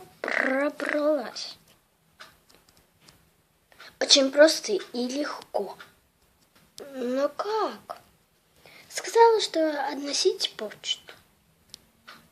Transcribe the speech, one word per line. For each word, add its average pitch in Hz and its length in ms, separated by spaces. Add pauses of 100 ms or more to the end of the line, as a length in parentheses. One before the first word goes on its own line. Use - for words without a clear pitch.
(200)
пробралась? 285 1400 (2500)
Очень 269 300
просто 294 420
и 247 360
легко. 262 680 (1160)
Ну 262 360
как? 370 720 (880)
Сказала, 453 500
что 311 480
относить 285 680
почту. - 580 (1160)